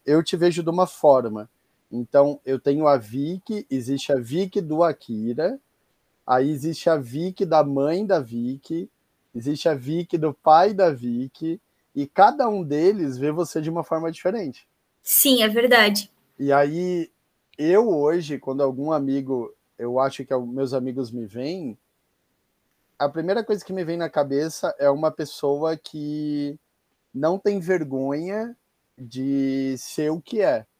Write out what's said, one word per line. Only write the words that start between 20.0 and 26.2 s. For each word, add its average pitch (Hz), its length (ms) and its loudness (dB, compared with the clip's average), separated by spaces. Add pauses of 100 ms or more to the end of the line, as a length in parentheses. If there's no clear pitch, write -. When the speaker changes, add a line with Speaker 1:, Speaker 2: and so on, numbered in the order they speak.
Speaker 1:
acho 135 240 -2
que - 80 -6
é 131 40 0
o, 127 80 -2
meus 127 300 -4
amigos 127 380 -6
me 120 140 -8
veem, 127 520 -10 (1200)
a 143 100 2
primeira 170 360 -2
coisa 208 200 -2
que - 80 -10
me 185 120 -4
vem 165 120 -4
na 170 120 -4
cabeça 147 720 -2
é 143 120 4
uma 151 200 0
pessoa 151 640 -4
que 147 840 -8 (540)